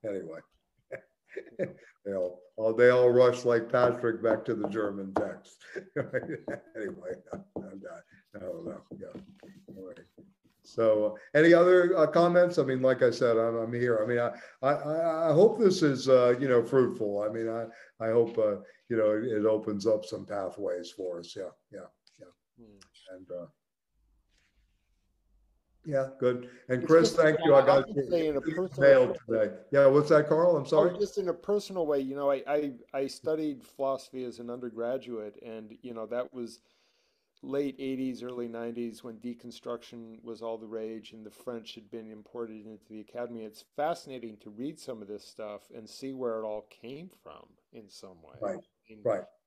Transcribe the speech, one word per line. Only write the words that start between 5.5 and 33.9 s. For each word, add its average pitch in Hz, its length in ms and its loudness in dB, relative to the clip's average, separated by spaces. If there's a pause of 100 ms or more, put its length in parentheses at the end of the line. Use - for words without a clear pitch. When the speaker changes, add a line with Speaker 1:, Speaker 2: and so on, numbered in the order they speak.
Speaker 1:
<laughs> - 0 - (800)
Anyway, 98 380 -10 (180)
I, - 40 -12
I, - 1000 -18
I - 40 -14
don't 87 260 -12
know. 85 140 -12 (180)
Yeah. - 220 -18 (500)
Anyway. - 240 -18 (680)
So, 110 440 0
uh, - 320 -2
any 170 160 8
other, 180 420 6
uh, 160 100 4
comments? 175 520 4
I 143 60 2
mean, 131 180 -2
like 131 200 2
I 123 80 6
said, 113 260 0
I'm, 117 200 0
I'm 113 160 -4
here. 120 300 0
I 110 40 -2
mean, 120 120 -2
I, 120 140 -2 (300)
I, 135 100 2
I, 160 580 -2
I - 20 4
hope 202 260 6
this 196 240 4
is, 131 260 0
uh, 123 320 6
you 139 80 -2
know, 120 160 4
fruitful. 113 580 0
I 107 100 -4
mean, 113 160 -6
I, 113 180 -6 (380)
I 113 60 -2
hope, 117 280 2
uh, 104 180 0 (320)
you 120 80 -2
know, 107 140 4
it, 107 140 0
it 107 220 0
opens 107 400 0
up 107 180 0
some 98 200 -10
pathways 95 680 -8
for 90 300 -8
us. - 160 -16
Yeah, 92 140 -10 (200)
yeah, 95 100 -16 (380)
yeah. - 80 -20 (320)
Speaker 2:
Hmm. 101 580 -20
Speaker 1:
And, 92 140 -20
uh, 87 160 -12 (2500)
yeah, 135 220 -2 (100)
good. 123 300 -2 (220)
And 127 120 0
Speaker 2:
It's 113 40 -6
Speaker 1:
Chris, 160 240 8
Speaker 2:
just, - 100 0
Speaker 1:
thank 156 240 6
you. 143 100 8
Speaker 2:
I 139 60 10
Speaker 1:
I 131 60 6
got 135 200 6
Speaker 2:
can 139 240 -4
say 165 180 0
in 143 100 -2
a - 80 -4
Speaker 1:
your 165 220 -4
Speaker 2:
personal 139 220 6
Speaker 1:
mail 127 180 8
Speaker 2:
way. - 80 -4 (120)
Speaker 1:
today. 110 260 0 (160)
Yeah, 139 160 6
what's 143 220 6
that, 151 200 6
Carl? 165 280 4
I'm 135 100 -2
sorry. 165 280 4
Speaker 2:
Oh, 185 40 -12
just 202 200 -4
in 190 100 -4
a 170 60 -2
personal 196 520 -4
way, 147 140 0
you 135 160 -8
know, 143 140 0
I, 135 180 0
I, 147 240 -2 (220)
I 139 120 -4
studied 151 560 -6
philosophy 135 600 -6